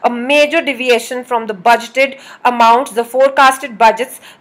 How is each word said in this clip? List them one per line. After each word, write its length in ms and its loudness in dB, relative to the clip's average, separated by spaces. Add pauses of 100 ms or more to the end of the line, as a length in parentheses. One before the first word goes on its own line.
a 60 0
major 520 -2
deviation 640 -4
from 220 -6
the 60 -8
budgeted 640 -2 (280)
amounts, 460 2
the 120 -4
forecasted 720 0
budgets, 440 0 (200)